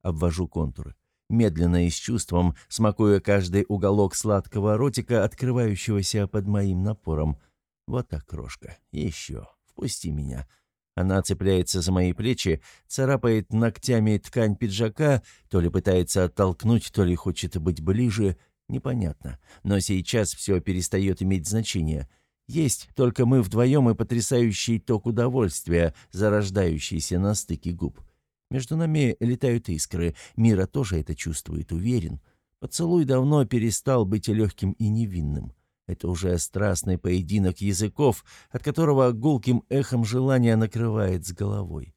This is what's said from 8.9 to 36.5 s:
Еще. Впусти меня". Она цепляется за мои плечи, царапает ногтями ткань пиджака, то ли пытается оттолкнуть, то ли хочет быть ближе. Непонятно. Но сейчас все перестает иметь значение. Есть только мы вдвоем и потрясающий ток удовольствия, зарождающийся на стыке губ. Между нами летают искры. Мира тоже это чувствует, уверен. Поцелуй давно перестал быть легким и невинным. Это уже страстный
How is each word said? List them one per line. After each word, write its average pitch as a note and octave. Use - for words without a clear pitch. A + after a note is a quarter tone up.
Еще. D2+
Впусти -
меня". C2+
Она F#2
цепляется F#2
за F#2
мои F2+
плечи, G#2
царапает B2
ногтями A2
ткань G#2+
пиджака, A#2
то F#2
ли E2+
пытается F#2
оттолкнуть, G2
то G2+
ли F2+
хочет F2+
быть D#2+
ближе. G2+
Непонятно. G2+
Но G2
сейчас G2
все F#2
перестает F#2+
иметь F#2
значение. E2
Есть C#3+
только B2
мы B2+
вдвоем A#2+
и G#2+
потрясающий A#2
ток -
удовольствия, G#2+
зарождающийся F#2
на G2+
стыке -
губ. -
Между C3
нами D#3
летают A#2+
искры. E2+
Мира G#2+
тоже F#2
это D#2+
чувствует, D#2
уверен. E2+
Поцелуй E3+
давно C3+
перестал A#2
быть G2+
легким G#2
и G#2+
невинным. F2
Это F2
уже F2+
страстный F#2+